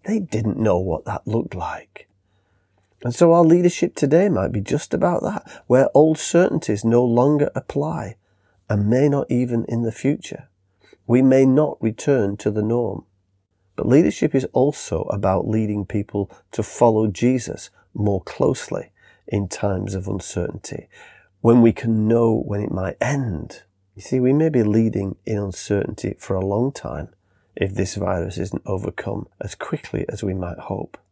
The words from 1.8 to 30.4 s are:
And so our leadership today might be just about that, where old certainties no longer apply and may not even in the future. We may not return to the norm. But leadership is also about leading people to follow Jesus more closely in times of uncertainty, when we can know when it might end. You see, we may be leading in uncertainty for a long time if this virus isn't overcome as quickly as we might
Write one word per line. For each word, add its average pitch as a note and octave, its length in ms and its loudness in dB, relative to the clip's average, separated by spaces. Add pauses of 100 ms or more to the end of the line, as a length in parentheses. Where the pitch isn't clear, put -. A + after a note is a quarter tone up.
And A#2+ 100 -4
so E3+ 200 6
our E3+ 100 8
leadership F3 520 4
today D#3+ 340 4
might G2+ 240 0
be G#2 80 -2
just - 320 -4
about F3 300 0
that, - 440 -8
where B2+ 260 4
old D#3 240 6
certainties - 680 0
no A#2+ 180 4
longer C3+ 500 2
apply C#3+ 640 -6 (540)
and G#2 200 2
may C3 200 4
not C#3 200 -2
even B2 360 0
in A#2 180 -2
the A2+ 80 -2
future. - 560 -4 (580)
We A#2+ 160 4
may C3+ 240 6
not C#3 380 2
return A2 540 0
to - 120 -2
the G#2 140 -2
norm. A2+ 420 -2 (680)
But - 120 -2
leadership D3+ 460 4
is C3 200 0
also B2+ 480 0 (100)
about F#2+ 360 0
leading G#2+ 380 -2
people G2+ 460 -4 (220)
to G#2+ 100 -4
follow A2 440 2
Jesus A#2+ 600 -2 (240)
more G2+ 300 -2
closely - 680 -4 (360)
in G2+ 220 -4
times G2 440 -4
of F#2+ 140 -8
uncertainty, - 800 -8 (600)
when A#2 140 6
we A2+ 100 8
can A2 380 -2
know A#2 360 2
when G2+ 140 -6
it - 140 -6
might F#2 260 -6
end. B2 640 -4 (320)
You - 60 -18
see, C3 180 -2
we B2+ 140 2
may D#3+ 160 2
be B2+ 140 2
leading G#2 520 0 (100)
in A2 120 -4
uncertainty G2+ 840 -4
for - 160 -6
a F#2+ 100 -2
long A2+ 280 -2
time D2 340 -10 (480)
if G2 180 -2
this G2 220 -4
virus F#2+ 420 -4
isn't - 280 -6
overcome - 640 -8 (100)
as - 160 -10
quickly - 540 -8
as - 120 -10
we G2 120 -4
might F2+ 260 -8